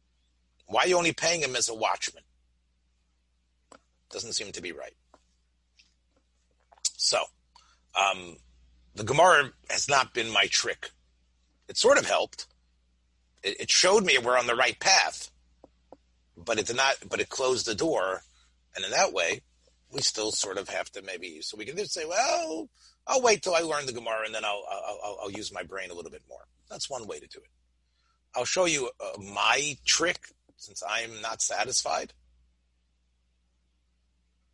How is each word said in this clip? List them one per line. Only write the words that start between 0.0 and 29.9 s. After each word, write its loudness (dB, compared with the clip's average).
Why 2
are 2
you 4
only 2
paying -2
him -2
as 0
a -6
watchman? -2
Doesn't -8
seem -6
to -12
be -8
right. -14
So, 2
um, 0
the -6
Gemara 8
has -2
not 2
been -2
my 4
trick. -2
It -12
sort 6
of 2
helped. 0
It, -4
it -4
showed 6
me 6
we're 4
on 0
the 2
right 2
path, 2
but -2
it 0
did -4
not, 4
but -2
it -4
closed 0
the -2
door. 0
And -8
in -6
that 2
way, 0
we -6
still -2
sort -4
of -6
have -4
to -12
maybe, -12
so -10
we -10
can -10
just -6
say, -6
"Well, -2
I'll 2
wait 4
till 2
I 4
learn -2
the -6
Gemara -4
and -6
then -4
I'll, -2
I'll, -6
I'll, -8
I'll -6
use -10
my -8
brain -10
a -12
little -12
bit -18
more." -20
That's -10
one -8
way -10
to -20
do -20
it. -20
I'll -2
show 2
you, 0
uh, -10
my 0
trick, 0